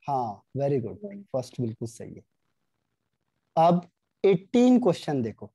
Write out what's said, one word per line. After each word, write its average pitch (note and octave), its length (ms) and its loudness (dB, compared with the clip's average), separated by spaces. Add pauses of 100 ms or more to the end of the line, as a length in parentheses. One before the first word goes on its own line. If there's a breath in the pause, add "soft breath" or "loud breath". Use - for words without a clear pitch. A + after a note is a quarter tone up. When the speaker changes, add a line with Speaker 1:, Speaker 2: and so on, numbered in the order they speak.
Speaker 1:
हाँ, A#2+ 380 -6 (140)
very C#3 240 -2
good, G2+ 220 -12
Speaker 2:
हम्म। G3+ 180 -14 (120)
Speaker 1:
First - 280 -8
बिल्कुल A2+ 260 -6
सही G#2 260 -16
है। - 100 -20 (1300)
अब F3 320 2 (360)
eighteen A#3+ 560 4
question D3 420 -2
देखो। G#2+ 340 -8